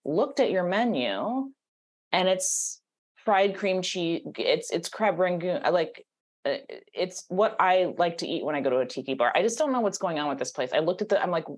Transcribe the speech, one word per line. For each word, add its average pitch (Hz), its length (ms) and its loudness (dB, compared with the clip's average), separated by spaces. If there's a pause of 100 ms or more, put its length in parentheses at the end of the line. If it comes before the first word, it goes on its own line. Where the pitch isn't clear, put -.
looked 214 360 0
at 247 100 4
your 180 140 2
menu 190 840 0 (640)
and 185 160 2
it's - 540 -2 (340)
fried 196 400 4
cream 185 240 0
cheese. 170 400 -2 (160)
It's, - 340 0
it's 170 200 -4
crab 202 280 0
rangoon. 180 460 0
I 147 60 2
like, 165 360 0 (380)
uh, 139 120 -2 (360)
it's - 360 -6
what 208 300 0
I 185 380 4
like 170 220 0
to - 100 -6
eat 156 160 -4
when 147 100 -2
I 143 60 -2
go 131 80 0
to 127 120 2
a 123 60 0
tiki 131 280 -6
bar." 123 200 2
I 156 60 4
just 226 160 0
don't 302 160 0
know 247 80 0
what's 208 160 0
going 170 220 -2
on 147 100 -2
with 139 100 -4
this 131 120 -6
place. 127 240 -4
I 151 60 4
looked 175 200 0
at 214 80 -4
the, 196 140 2
I'm 180 80 0
like, 165 160 -2 (120)